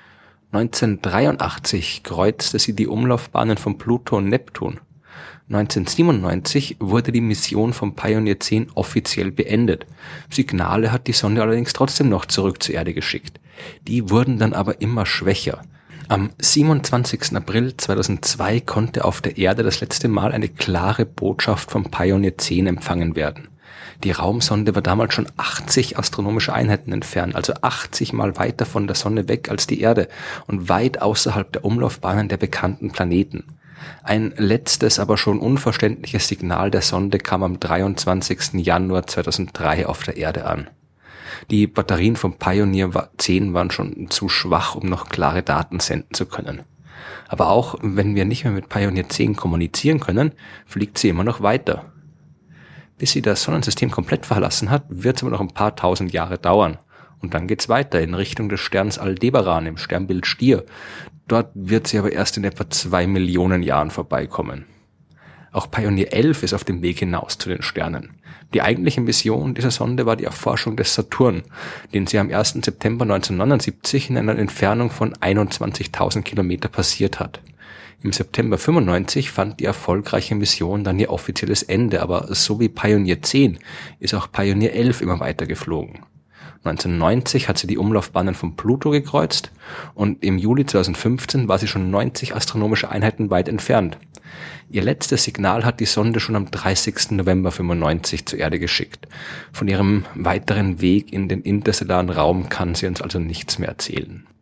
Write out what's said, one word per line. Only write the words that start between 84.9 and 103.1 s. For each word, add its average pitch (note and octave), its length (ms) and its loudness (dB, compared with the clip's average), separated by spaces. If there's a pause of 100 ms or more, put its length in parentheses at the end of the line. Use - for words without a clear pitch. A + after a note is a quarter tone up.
immer E2+ 200 0
weiter - 260 -4
geflogen. - 540 -6 (640)
Neunzehnhundertneunzig F2 840 2
hat G2 100 0
sie - 100 -4
die G#2 100 0
Umlaufbahnen G2 560 2
von E2 220 -6
Pluto C#3 340 0
gekreuzt D3 600 0 (420)
und G2+ 300 0
im F#2+ 120 2
Juli A#2+ 300 2
zweitausendfünfzehn A2+ 800 0
war G2 120 4
sie G#2+ 100 0
schon F#2+ 240 0
neunzig A#2+ 420 -2
astronomische G#2+ 560 0
Einheiten G#2 400 0
weit F2+ 180 2
entfernt. G2 500 2 (720)
Ihr G2 140 -2
letztes A#2+ 400 0
Signal G2+ 420 0
hat A#2+ 140 0
die G#2+ 80 0
Sonde A2+ 320 2
schon A2 160 -2
am G2 160 -2
dreißigsten - 640 -2
November F#2 360 2
fünfundneunzig E2+ 760 -2
zur - 140 -6
Erde D#2 180 0
geschickt. - 480 -4 (460)
Von - 160 -2
ihrem G2 380 2 (100)
weiteren F#2 640 0
Weg F#2 320 4
in F#2+ 160 -2
den F#2+ 140 -2
interstellaren F#2 680 0
Raum F2 380 2
kann F2 260 -2
sie F#2+ 140 -2
uns F2 120 -4
also - 200 -4